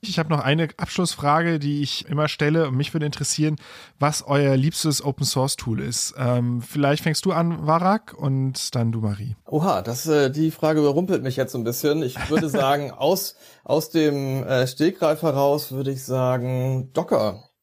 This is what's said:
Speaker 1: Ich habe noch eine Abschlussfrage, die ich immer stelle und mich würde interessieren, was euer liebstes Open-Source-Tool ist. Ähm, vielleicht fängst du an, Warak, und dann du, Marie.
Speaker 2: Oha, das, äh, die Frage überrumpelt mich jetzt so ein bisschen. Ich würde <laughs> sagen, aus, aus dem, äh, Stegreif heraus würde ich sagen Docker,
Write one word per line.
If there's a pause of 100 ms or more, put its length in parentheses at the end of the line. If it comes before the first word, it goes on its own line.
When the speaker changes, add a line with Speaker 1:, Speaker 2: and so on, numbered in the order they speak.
Speaker 1:
Ich
habe
noch
eine
Abschlussfrage,
die
ich
immer
stelle
und
mich
würde
interessieren, (420)
was
euer
liebstes
Open-Source-Tool
ist.
Ähm,
vielleicht
fängst
du
an,
Warak,
und
dann
du,
Marie. (100)
Speaker 2:
Oha,
das,
äh,
die
Frage
überrumpelt
mich
jetzt
so
ein
bisschen.
Ich
würde
<laughs>
sagen,
aus, (300)
aus
dem,
äh,
Stegreif
heraus
würde
ich
sagen
Docker, (140)